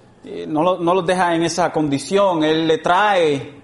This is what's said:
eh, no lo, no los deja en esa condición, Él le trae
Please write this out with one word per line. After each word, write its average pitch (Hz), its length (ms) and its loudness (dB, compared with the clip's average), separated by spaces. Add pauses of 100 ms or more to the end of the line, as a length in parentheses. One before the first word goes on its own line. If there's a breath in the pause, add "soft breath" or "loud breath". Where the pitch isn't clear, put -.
(240)
eh, 170 240 -12
no 151 160 -2
lo, 180 140 0
no 170 140 0
los 185 140 0
deja 175 300 0
en 165 80 0
esa 165 280 -2
condición, 160 720 0
Él 156 240 0
le 160 120 2
trae 170 840 0